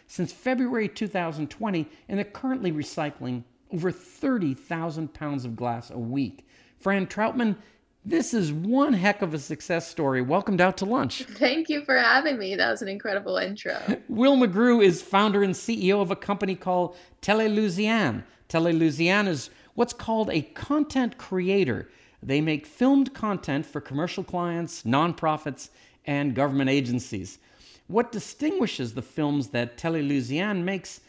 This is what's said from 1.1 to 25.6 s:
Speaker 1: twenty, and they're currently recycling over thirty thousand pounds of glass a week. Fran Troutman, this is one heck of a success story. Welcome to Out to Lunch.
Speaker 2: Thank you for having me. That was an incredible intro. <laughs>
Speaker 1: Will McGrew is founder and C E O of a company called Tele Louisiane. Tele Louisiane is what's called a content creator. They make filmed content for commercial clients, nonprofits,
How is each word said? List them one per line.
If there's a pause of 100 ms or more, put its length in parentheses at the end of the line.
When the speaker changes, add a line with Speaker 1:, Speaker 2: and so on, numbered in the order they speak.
Speaker 1:
twenty, (200)
and
they're
currently
recycling (280)
over
thirty
thousand
pounds
of
glass
a
week. (360)
Fran
Troutman, (500)
this
is
one
heck
of
a
success
story.
Welcome
to
Out
to
Lunch.
Speaker 2:
Thank
you
for
having
me.
That
was
an
incredible
intro. (240)
<laughs>
Speaker 1:
Will
McGrew
is
founder
and
C
E
O
of
a
company
called (240)
Tele
Louisiane. (240)
Tele
Louisiane
is (240)
what's
called
a
content
creator. (340)
They
make
filmed
content
for
commercial
clients,
nonprofits, (340)